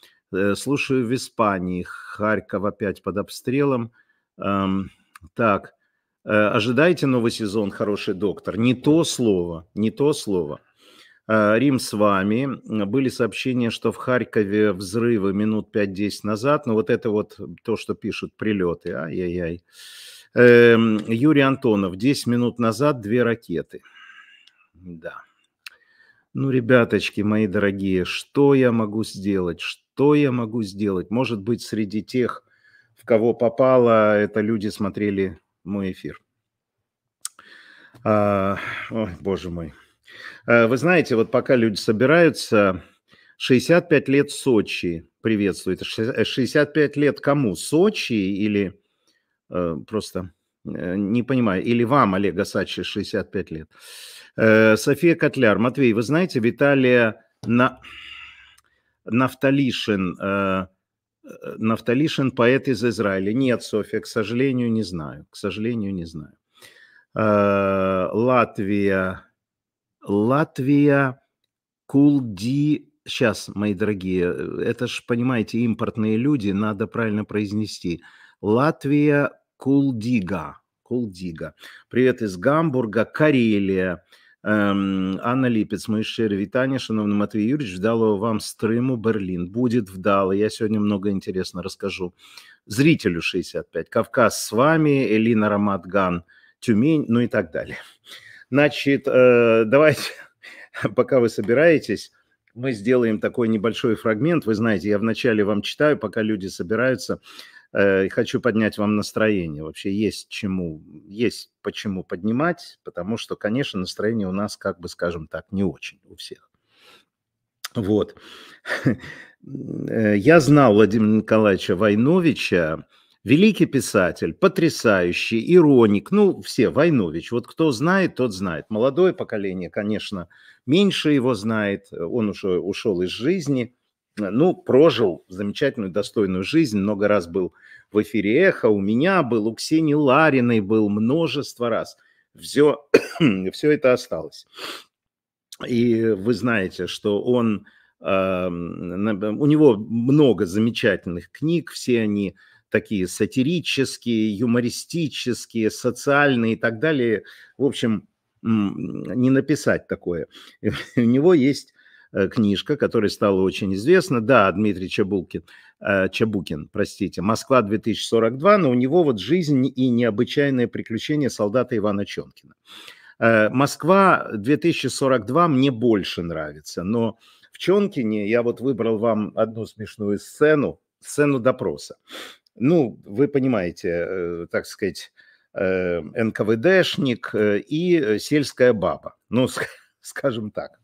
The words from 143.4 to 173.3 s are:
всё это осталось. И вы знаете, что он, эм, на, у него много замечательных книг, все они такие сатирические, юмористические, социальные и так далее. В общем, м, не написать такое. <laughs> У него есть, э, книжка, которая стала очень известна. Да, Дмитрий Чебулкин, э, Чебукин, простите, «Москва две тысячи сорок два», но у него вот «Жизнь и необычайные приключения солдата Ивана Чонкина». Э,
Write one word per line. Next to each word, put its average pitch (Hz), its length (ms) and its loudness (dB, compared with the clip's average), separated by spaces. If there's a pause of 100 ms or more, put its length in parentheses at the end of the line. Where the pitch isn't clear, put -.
всё 151 180 -2
это 135 220 2
осталось. 80 520 -8 (1200)
И 117 360 2 (140)
вы 107 160 -2
знаете, 98 540 -2
что 101 360 -4
он, 117 420 0 (360)
эм, 90 1040 -4
на, 107 280 -2
у 135 140 -2
него 143 320 6
много 117 680 2
замечательных 95 880 -2
книг, 160 400 -4
все 120 300 -2
они 101 340 -2 (340)
такие 101 380 -2
сатирические, 120 1300 -2
юмористические, 120 1300 -4
социальные 127 840 0
и - 40 0
так 113 220 -4
далее. 123 440 0 (340)
В 123 80 -2
общем, 110 420 -2 (360)
м, - 600 -2 (180)
не 127 80 4
написать 131 580 0
такое. 87 400 -6 (340)
<laughs> - 360 -6
У 123 40 2
него 135 320 4
есть, 143 400 0 (400)
э, 98 140 0
книжка, 101 500 0
которая 104 320 0
стала 98 320 2
очень 95 340 -2
известна. 139 460 2
Да, 107 300 4
Дмитрий 92 380 -2
Чебулкин, 98 540 -4 (380)
э, 95 280 0
Чебукин, 101 640 -6
простите, 95 500 -6
«Москва 113 400 2
две 104 160 -4
тысячи - 300 -6
сорок 113 300 0
два», 196 200 4
но 160 140 2
у - 20 2
него 131 300 2
вот 127 160 0
«Жизнь 139 560 0
и 127 140 0
необычайные 120 800 0
приключения 127 640 -4
солдата 113 480 -2
Ивана 101 280 -2
Чонкина». - 500 -14 (640)
Э, 110 300 4